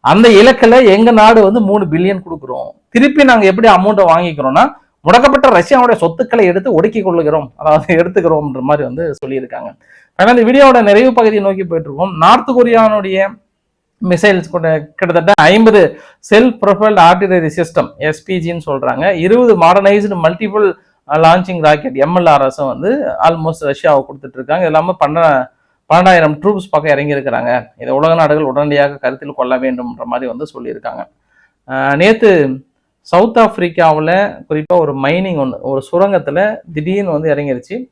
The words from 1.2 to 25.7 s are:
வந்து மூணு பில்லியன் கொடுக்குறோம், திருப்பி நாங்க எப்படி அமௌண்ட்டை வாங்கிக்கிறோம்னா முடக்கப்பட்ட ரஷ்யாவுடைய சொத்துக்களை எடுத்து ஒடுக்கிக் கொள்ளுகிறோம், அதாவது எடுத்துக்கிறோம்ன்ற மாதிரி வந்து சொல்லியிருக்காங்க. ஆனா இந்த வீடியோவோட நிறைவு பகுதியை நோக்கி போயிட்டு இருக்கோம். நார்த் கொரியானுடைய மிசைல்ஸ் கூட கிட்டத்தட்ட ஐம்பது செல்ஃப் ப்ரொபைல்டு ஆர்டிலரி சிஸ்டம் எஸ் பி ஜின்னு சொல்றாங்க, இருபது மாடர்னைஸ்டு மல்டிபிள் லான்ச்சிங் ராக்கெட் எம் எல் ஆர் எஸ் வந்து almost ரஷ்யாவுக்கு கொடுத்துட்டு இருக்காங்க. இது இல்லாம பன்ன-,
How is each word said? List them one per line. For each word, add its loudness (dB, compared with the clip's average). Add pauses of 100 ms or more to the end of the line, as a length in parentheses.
வந்து 2
மூணு -2
பில்லியன் -4
கொடுக்குறோம், -14 (220)
திருப்பி 2
நாங்க 4
எப்படி 2
அமௌண்ட்டை 4
வாங்கிக்கிறோம்னா 0 (400)
முடக்கப்பட்ட 4
ரஷ்யாவுடைய 2
சொத்துக்களை -2
எடுத்து -2
ஒடுக்கிக் -2
கொள்ளுகிறோம், -2
அதாவது 0
எடுத்துக்கிறோம்ன்ற -2
மாதிரி -2
வந்து -8 (100)
சொல்லியிருக்காங்க. -10 (500)
ஆனா 2
இந்த 2
வீடியோவோட 4
நிறைவு 4
பகுதியை 0
நோக்கி -4
போயிட்டு -6
இருக்கோம். -6
நார்த் 2
கொரியானுடைய 0 (840)
மிசைல்ஸ் 0
கூட -6 (280)
கிட்டத்தட்ட 0 (100)
ஐம்பது 4 (440)
செல்ஃப் 2
ப்ரொபைல்டு 0
ஆர்டிலரி 2
சிஸ்டம் -4 (120)
எஸ் -6
பி -6
ஜின்னு -8
சொல்றாங்க, -4 (140)
இருபது 2
மாடர்னைஸ்டு 2
மல்டிபிள் -2 (420)
லான்ச்சிங் 0
ராக்கெட் 0
எம் 0
எல் 2
ஆர் 2
எஸ் -6
வந்து -6 (300)
almost -2
ரஷ்யாவுக்கு -2
கொடுத்துட்டு -18
இருக்காங்க. -4
இது -2
இல்லாம -2
பன்ன-, 0 (600)